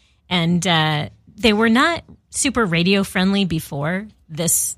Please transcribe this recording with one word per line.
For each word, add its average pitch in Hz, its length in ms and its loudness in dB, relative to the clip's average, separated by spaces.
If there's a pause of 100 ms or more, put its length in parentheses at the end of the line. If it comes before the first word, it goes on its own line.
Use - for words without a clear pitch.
(300)
and, 175 380 0
uh, 156 420 0 (260)
they 220 180 2
were 226 160 2
not 302 340 2 (260)
super 240 360 0
radio 180 380 2
friendly 196 420 0
before 165 600 -6 (220)
this 165 480 -4